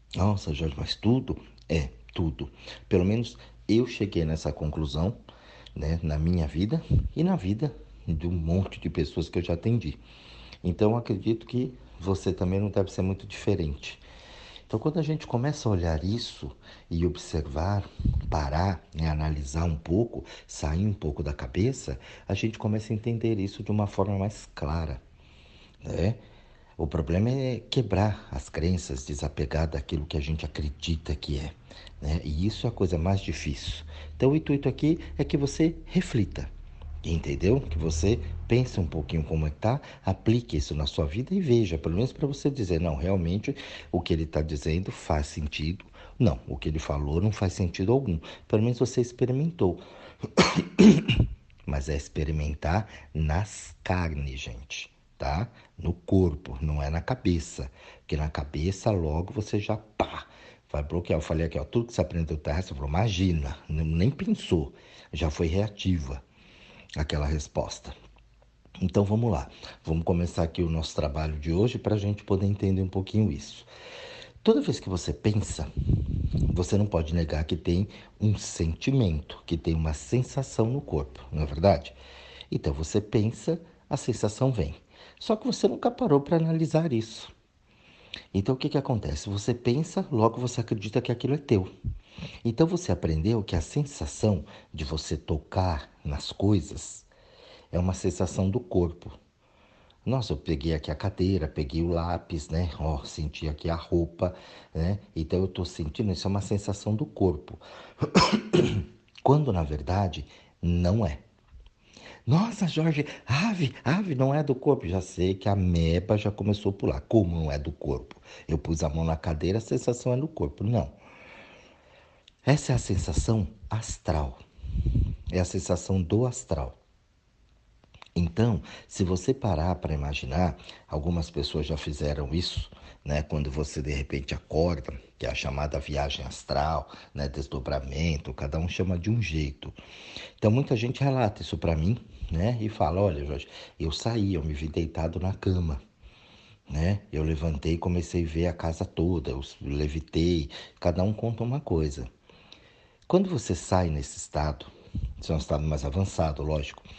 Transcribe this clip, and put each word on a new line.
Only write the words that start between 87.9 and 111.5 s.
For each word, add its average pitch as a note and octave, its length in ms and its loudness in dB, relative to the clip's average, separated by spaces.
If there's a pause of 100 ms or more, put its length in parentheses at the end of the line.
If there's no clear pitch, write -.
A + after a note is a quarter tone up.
Então G2+ 220 2
o C3 40 -2
que D3 120 -2
que D3+ 80 2
acontece? G#2 500 -2
Você G2+ 240 0
pensa, D3+ 580 0
logo A2+ 300 4
você B2 220 -2
acredita A2 400 -2
que B2+ 100 -2
aquilo C3 220 -2
é D#3 40 0
teu. F#2+ 300 2 (720)
Então A#2+ 240 4
você F3 260 0
aprendeu E2+ 500 2
que F#2+ 120 -4
a E2 60 2
sensação G#2 840 -2 (280)
de D2+ 120 -6
você D#2 340 -4
tocar E2+ 720 -2 (120)
nas C#2+ 300 -4
coisas - 720 0 (680)
é E2+ 60 2
uma F#2 160 2
sensação F#2+ 560 0
do F#2+ 100 0
corpo. - 580 -2 (840)
"Nossa, A#2+ 280 0
eu D2 40 0
peguei D#2+ 380 0
aqui D2+ 160 -4
a D2 40 -4
cadeira, F#2 520 0
peguei D#2 360 -2
o E2+ 60 2
lápis, E2+ 600 -2
né? E2 300 0
Ó, D#2 260 -2
senti D2+ 440 -6
aqui D2 220 -4
a E2 40 0
roupa, E2+ 600 0 (400)
né? F2 240 0 (160)
Então E2 260 0
eu F#2+ 80 2
tô F#2 160 -4
sentindo, F2+ 480 -2
isso E2+ 140 -4
é F#2+ 40 2
uma G2+ 100 0
sensação G2+ 540 -2
do A2 120 -2
corpo." - 520 0 (400)
<coughs> - 1200 2
Quando C#3 300 6
na F2 100 2
verdade D2+ 640 0 (340)
não F2 460 4
é. D2 120 -4 (1080)